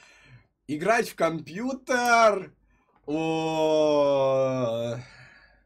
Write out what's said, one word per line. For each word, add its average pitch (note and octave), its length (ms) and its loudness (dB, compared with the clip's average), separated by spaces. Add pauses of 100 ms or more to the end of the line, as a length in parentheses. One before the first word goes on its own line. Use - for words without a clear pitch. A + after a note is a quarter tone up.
(680)
Играть G3+ 400 -2
в - 80 -18
компьютер. G#3+ 1400 0 (500)
О. C#3+ 1900 0 (680)